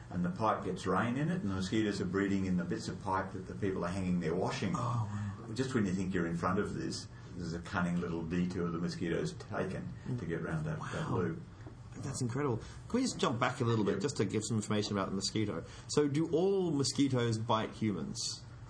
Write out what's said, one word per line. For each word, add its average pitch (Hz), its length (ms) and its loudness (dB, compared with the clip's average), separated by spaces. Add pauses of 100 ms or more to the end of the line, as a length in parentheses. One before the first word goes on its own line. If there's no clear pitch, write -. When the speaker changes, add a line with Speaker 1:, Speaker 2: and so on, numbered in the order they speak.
(100)
Speaker 1:
and 90 140 0
the 87 60 2
pipe 107 340 2
gets 90 220 -2
rain 110 300 2
in 151 120 2
it, 175 140 0
and 101 80 0
the 95 60 0
mosquitoes 101 440 2
are 101 60 0
breeding 95 400 2
in 92 100 4
the 87 80 2
bits - 240 -2
of 90 160 -6
pipe 95 280 -2
that 90 160 -8
the 95 60 -6
people 92 300 0
are 87 40 0
hanging 92 320 0
their 82 140 2
washing 92 400 0
on. 82 80 0
Speaker 2:
Oh, 113 260 0 (400)
wow. 110 60 -6
Speaker 1:
Just 127 200 0
when 110 120 6
you 90 60 2
think 95 220 0
you're 85 120 4
in 85 100 0
front 92 220 2
of - 160 0
this, - 320 -4 (300)
there's 87 180 -4
a 87 60 -4
cunning 87 400 0
little 85 220 -2
detour 87 480 0
the 82 80 -2
mosquito's 82 560 -2 (200)
taken 92 300 -4 (260)
Speaker 2:
Mm. 123 80 -2
Speaker 1:
to - 60 -6
get 82 180 -2
round 80 220 -2
that, 78 140 -2 (160)
that 85 160 -2
Speaker 2:
Wow. 110 80 0
Speaker 1:
loop. 85 220 0 (640)
Speaker 2:
That's - 200 -6
incredible. 123 380 0 (280)
Can 233 120 2
we - 20 2
just 233 160 -2
jump 139 200 2
back 127 220 2
a 123 40 4
little 113 200 4
bit 98 100 4
Speaker 1:
Yep. - 80 -2
Speaker 2:
just 143 160 0
to 120 60 6
give 101 200 0
some 117 120 0
information 104 400 2
about 98 140 2
the 90 40 -4
mosquito? 98 480 0 (260)
So 147 200 4
do 156 200 2
all 185 420 4
mosquitoes 127 680 4
bite 110 340 2
humans? 98 720 -2 (280)